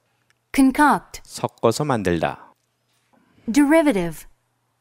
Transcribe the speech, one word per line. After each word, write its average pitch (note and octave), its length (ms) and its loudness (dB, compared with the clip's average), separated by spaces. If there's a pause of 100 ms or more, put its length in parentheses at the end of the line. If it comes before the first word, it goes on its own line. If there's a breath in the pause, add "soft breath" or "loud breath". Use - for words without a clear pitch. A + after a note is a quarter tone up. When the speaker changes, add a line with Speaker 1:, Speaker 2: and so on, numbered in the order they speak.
(520)
Speaker 1:
Concoct. C4+ 680 0
Speaker 2:
섞어서 - 640 -4
만들다. F2 680 -4 (1000)
Speaker 1:
Derivative. C#4 760 0 (540)